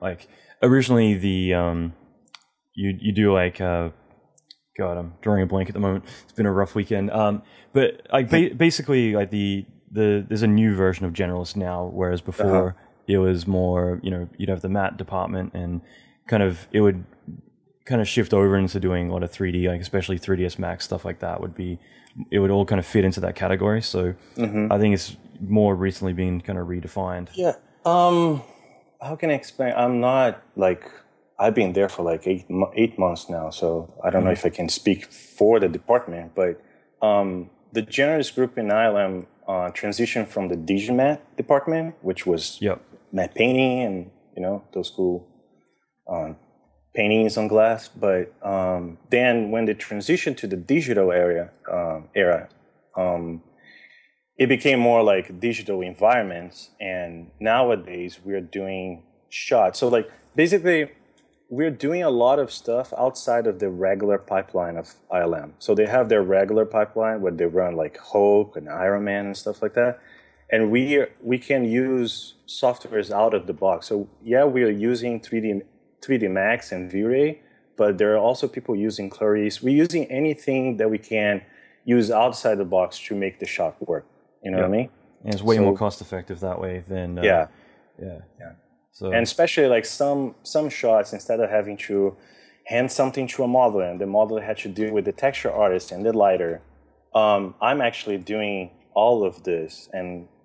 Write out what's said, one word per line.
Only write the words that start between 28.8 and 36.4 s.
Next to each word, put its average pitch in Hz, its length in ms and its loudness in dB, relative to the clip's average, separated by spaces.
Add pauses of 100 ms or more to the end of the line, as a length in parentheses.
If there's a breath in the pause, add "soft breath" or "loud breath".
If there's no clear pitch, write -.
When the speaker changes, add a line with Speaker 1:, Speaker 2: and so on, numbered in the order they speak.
Speaker 2:
how 143 160 -12
can 165 140 -4
I 147 60 2
explain? 131 420 -4
I'm 123 220 2
not, 127 420 2 (140)
like, 92 340 0 (480)
I've 104 160 4
been 98 200 2
there 98 160 2
for, - 120 -10
like, 82 240 -2
eight 92 240 -2
mo-, 92 260 0
eight 110 220 2
months 90 320 -2
now, 82 220 -6
so 82 420 -4 (100)
I 92 60 0
don't 92 140 2
know 92 80 4
Speaker 1:
Mm-hmm. 85 140 -2
Speaker 2:
if - 0 -
I 85 40 2
can 85 200 -6
speak - 420 0
for - 480 2
the 95 80 2
department, 87 680 -2
but, 90 260 -2 (460 soft breath)